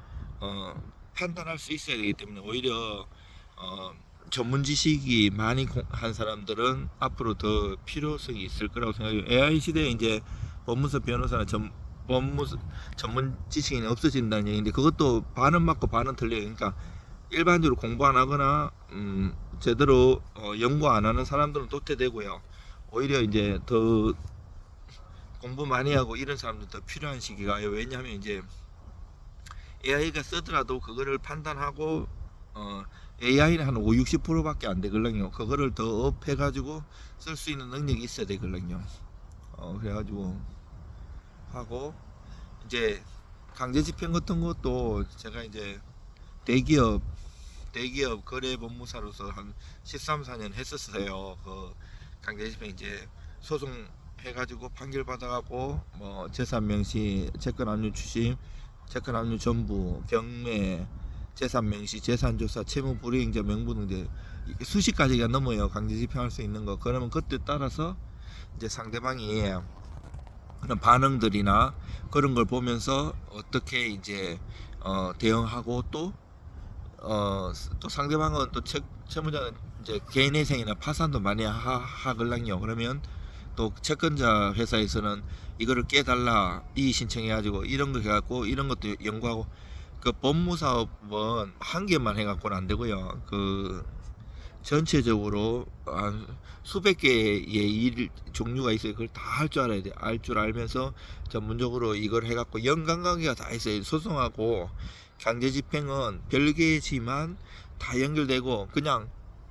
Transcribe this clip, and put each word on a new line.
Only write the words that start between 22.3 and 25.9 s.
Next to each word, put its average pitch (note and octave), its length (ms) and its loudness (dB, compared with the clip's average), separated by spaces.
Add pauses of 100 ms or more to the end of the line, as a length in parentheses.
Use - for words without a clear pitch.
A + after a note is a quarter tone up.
오히려 C3+ 300 2
이제 G#2 460 4
더 A2+ 480 6 (1300)
공부 C3 260 -4
많이 C3 260 4